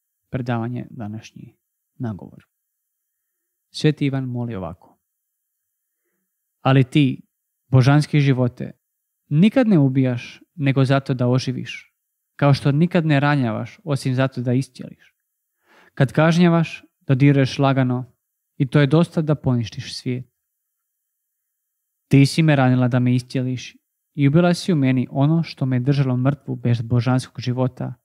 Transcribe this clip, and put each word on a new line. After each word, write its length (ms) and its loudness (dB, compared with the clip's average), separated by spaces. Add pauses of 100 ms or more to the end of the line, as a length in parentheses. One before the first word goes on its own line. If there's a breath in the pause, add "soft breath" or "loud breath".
(280)
predavanje, 600 -8
današnji 680 -16 (380)
nagovor. 520 -12 (1200)
Sveti 360 -2
Ivan 180 -4
moli 300 -8
ovako: 440 -12 (1600)
„Ali 240 4
ti, 380 0 (460)
božanski 520 4
živote, 520 -2 (560)
nikad 400 2
ne 100 4
ubijaš 640 0 (120)
nego 300 0
zato 300 0
da 140 -2
oživiš, 680 -4 (420)
kao 180 4
što 180 -2
nikad 340 0
ne 140 2
ranjavaš 640 -2
osim 300 -4
zato 260 -2
da 120 -2
istjeliš. 640 -8 (800 soft breath)
Kad 180 0
kažnjavaš, 720 2 (160)
dodiruješ 580 2
lagano 540 0 (440)
i 100 -2
to 140 2
je 60 4
dosta 360 2
da 120 0
poništiš 680 -6
svijet. 260 -8 (1800)
Ti 180 6
si 160 0
me 140 2
ranila 320 2
da 100 0
me 160 0
istjeliš 640 -6 (380)
i 140 2
ubila 260 2
si 180 -4
u 40 0
meni 340 0
ono 320 0
što 240 -8
me 140 -2
držalo 360 -2
mrtvu 400 -4
bez 240 -2
božanskog 600 -2
života, 540 -6 (100)